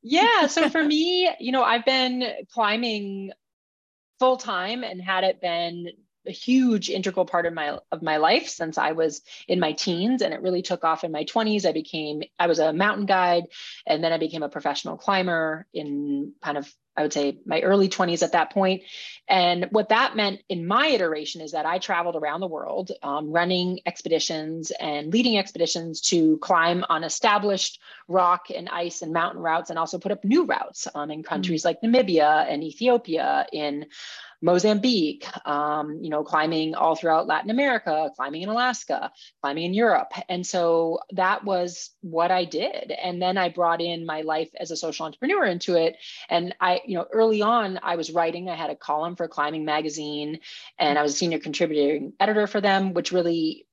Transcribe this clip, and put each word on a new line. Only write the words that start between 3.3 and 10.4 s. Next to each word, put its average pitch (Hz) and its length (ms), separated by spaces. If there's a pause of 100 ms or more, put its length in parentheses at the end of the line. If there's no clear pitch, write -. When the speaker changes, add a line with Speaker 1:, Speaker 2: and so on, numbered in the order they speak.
Speaker 1:
full 254 180
time 220 460
and 180 180
had 185 220
it 185 180
been 170 460 (400)
a - 40
huge 247 580
integral 185 360
part 175 200
of 170 80
my, 151 240 (140)
of 165 100
my 156 160
life 185 300
since 160 300
I 156 160
was 160 280 (260)
in 180 120
my 156 140
teens, 202 480
and - 120
it - 80